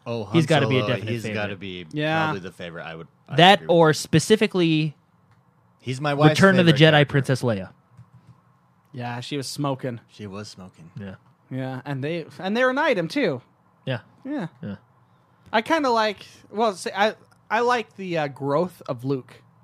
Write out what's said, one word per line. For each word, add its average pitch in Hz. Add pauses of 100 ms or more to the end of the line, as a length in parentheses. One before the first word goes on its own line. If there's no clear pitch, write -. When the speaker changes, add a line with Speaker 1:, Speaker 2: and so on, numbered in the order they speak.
Speaker 1:
Oh, 117
Han 98
Speaker 2:
He's 165
gotta 147
be 131
a -
Speaker 1:
Solo, 123
Speaker 2:
definite 107
Speaker 1:
he's 117
Speaker 2:
favorite. 107
Speaker 1:
gotta 101
be 90
Speaker 3:
Yeah. 156
Speaker 1:
probably 151
the 90
favorite 85
I 82
would, 82 (220)
I -
Speaker 2:
That 185
Speaker 1:
agree 160
with -
Speaker 2:
or 165
Speaker 1:
you. 151
Speaker 2:
specifically 165 (840)
Speaker 1:
He's 127
my 147
wife's 151
Speaker 2:
Return 190
of 180
the 165
Speaker 1:
favorite 147
Speaker 2:
Jedi -
Speaker 1:
character. 147
Speaker 2:
Princess 135
Leia. 101 (1200)
Speaker 3:
Yeah, 120
she 135
was 135
smoking. 135 (100)
Speaker 1:
She 104
was 101
smoking. 92 (100)
Speaker 2:
Yeah. 98 (360)
Speaker 3:
Yeah, 131
and 139
they, 160 (120)
and 190
they 247
were 254
an 262
item 240
too. 170 (460)
Speaker 2:
Yeah. 127 (240)
Speaker 3:
Yeah. 262 (140)
Speaker 2:
Yeah. 101 (760)
Speaker 3:
I 226
kinda 294
like, 220 (260)
well, 214
see, 175
I, 202 (360)
I 214
like 240
the, 180
uh, 147
growth 139
of 123
Luke 135 (300)